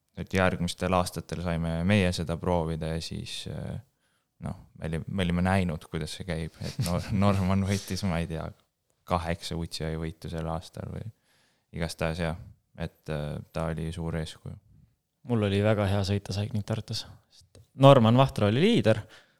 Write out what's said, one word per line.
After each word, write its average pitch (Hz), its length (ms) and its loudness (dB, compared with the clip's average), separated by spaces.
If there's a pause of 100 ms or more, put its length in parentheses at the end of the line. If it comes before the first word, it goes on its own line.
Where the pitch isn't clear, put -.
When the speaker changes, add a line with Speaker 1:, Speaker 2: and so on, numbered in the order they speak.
(180)
Speaker 1:
et 82 160 -8
järgmistel 90 640 0
aastatel 85 480 -4
saime 82 420 -2
meie 98 300 4
seda 82 240 -4
proovida 80 560 -2
ja 80 80 -6
siis, - 480 -10
äh, 73 240 -8 (680)
noh, - 160 -10 (220)
me 82 100 -8
oli-, 80 160 -4
me 92 200 -2
olime 87 200 2
näinud, 92 460 0
kuidas 78 260 -6
see - 80 -12
käib, 80 400 -6
et - 220 -6
no-, 87 100 0 (160)
<laughs> 95 120 2
Norman 95 420 2
võitis, 95 400 -2
ma 82 160 0
ei - 80 -4
tea, 80 160 -6 (640)
kaheksa 85 480 -2
U 85 80 -2
C 80 240 -6
I 80 80 -4
võitu 82 320 -8
sel 80 160 -4
aastal - 460 -8
või - 100 -10 (720)
igastahes 82 480 -4
jah, 82 140 -2 (420)
et, - 320 -10
äh, 73 300 -6 (100)
ta 82 220 -4
oli 80 180 -4
suur 82 300 -4
eeskuju. 92 340 -10 (720)
Speaker 2:
Mul 110 220 2
oli 98 160 2
väga 104 260 4
hea 101 160 2
sõita 98 300 -2
Cycling 104 280 -2
Tartus. 110 440 -6 (760)
Norman 123 380 10
Vahtra 131 260 4
oli 117 160 4
liider, 110 380 4 (400)